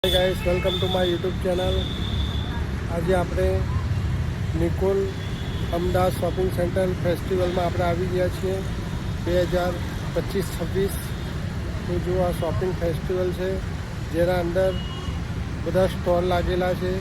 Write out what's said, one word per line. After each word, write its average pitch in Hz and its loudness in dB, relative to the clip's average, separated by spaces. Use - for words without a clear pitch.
Hi 185 2
guys, 185 4
welcome 180 2
to 185 0
my 185 2
YouTube 180 0
channel. 185 2
આજે 175 2
આપણે 185 2
નિકોલ 185 2
અમદાવાદ 180 2
શોપિંગ 180 0
સેન્ટર 180 2
ફેસ્ટિવલમાં 180 0
આપણે 170 0
આવી 175 2
ગયા 180 2
છીએ. 185 -2
બે 170 2
હજાર 175 2
પચીસ 175 -2
છવ્વીસ 190 0
નું 175 0
જો 185 0
આ 175 2
શોપિંગ 175 0
ફેસ્ટિવલ 180 0
છે, 185 -2
જેના 180 4
અંદર 180 2
બધા 185 4
સ્ટોલ 175 2
લાગેલા 180 2
છે. 180 0